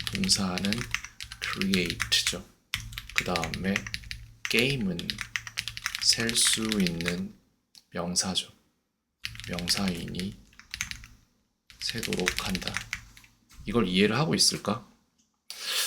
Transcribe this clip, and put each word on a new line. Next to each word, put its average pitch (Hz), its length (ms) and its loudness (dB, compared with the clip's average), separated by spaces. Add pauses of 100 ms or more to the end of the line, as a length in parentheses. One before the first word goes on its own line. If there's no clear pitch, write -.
(120)
동사는 95 580 2 (720)
create죠. - 1000 2 (720)
그 - 100 2
다음에 87 500 0 (760)
게임은 117 480 2 (1040)
셀 113 320 4
수 - 280 4 (180)
있는 87 540 0 (560)
명사죠. 90 600 -2 (1000)
명사인이 90 880 -2 (1400)
세도록 - 680 -2
한다. - 260 -2 (960)
이걸 107 220 4
이해를 101 280 6
하고 160 180 4
있을까? - 540 2 (1000)